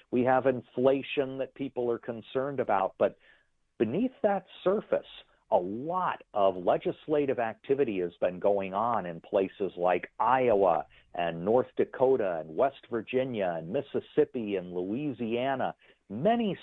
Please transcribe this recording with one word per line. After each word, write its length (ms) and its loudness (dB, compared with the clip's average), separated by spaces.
We 120 2
have 220 4
inflation 920 0
that 140 -6
people 380 -4
are 80 -2
concerned 600 -6
about. 360 2
But 200 2
beneath 440 0
that 240 0
surface, 400 0
a 40 6
lot 680 -2
of 220 4
legislative 840 0
activity 600 0
has 220 -2
been 180 0
going 340 0
on 320 0
in 140 -8
places 560 -2
like 420 0
Iowa 680 4
and 300 -4
North 320 2
Dakota 640 0
and 160 -12
West 340 -2
Virginia 680 -2
and 100 -8
Mississippi 880 -2
and 180 -6
Louisiana. 1000 -4
Many 540 0